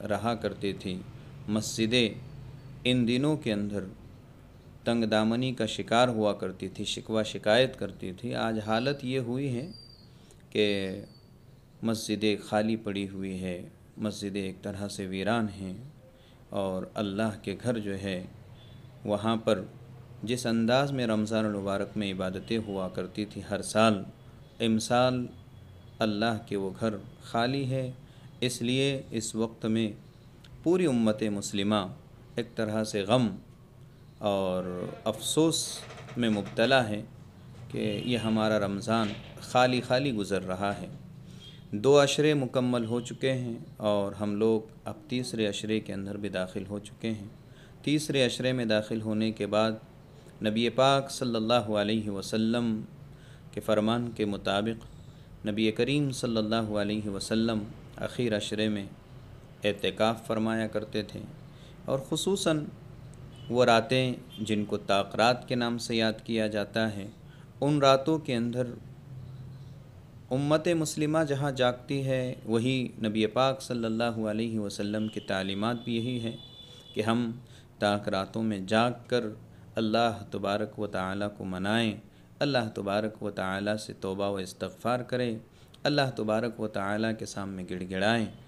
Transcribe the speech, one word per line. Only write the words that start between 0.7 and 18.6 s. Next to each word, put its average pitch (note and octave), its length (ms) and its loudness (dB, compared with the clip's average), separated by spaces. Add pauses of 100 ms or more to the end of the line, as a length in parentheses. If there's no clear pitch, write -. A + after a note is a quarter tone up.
थी, F#2 200 -6 (520)
मस्जिदें A2 680 2 (680)
इन B2 200 4
दिनों C3+ 320 2
के B2 140 -2
अंदर G2+ 380 -4 (960)
तंग A#2+ 200 2
दामनी A2+ 480 2
का A#2+ 140 -2
शिकार A2+ 420 4
हुआ G#2+ 260 2
करती F#2+ 340 -6
थी, G#2 180 -8
शिकवा A2 380 -2
शिकायत A#2 500 4
करती F#2+ 380 -8
थी। A#2+ 220 -8
आज A2+ 260 -2
हालत B2 440 0
ये B2+ 160 -2
हुई B2 280 -2
है B2+ 200 -4 (800)
कि G2+ 580 0 (760)
मस्जिदें G#2+ 580 2
खाली A2 360 2
पड़ी G2+ 300 -4
हुई F#2+ 300 -6
है, F#2 200 -4 (420)
मस्जिदें G2+ 440 -4
एक F#2 200 -8
तरह G2+ 260 -6
से G2 180 -6
वीरान G2+ 420 0
हैं F#2+ 260 -8 (800)
और F#2+ 420 -4
अल्लाह G#2+ 400 -2
के G2+ 180 -6
घर A#2 240 -2
जो G2+ 160 -4
है, F#2+ 280 -4 (800)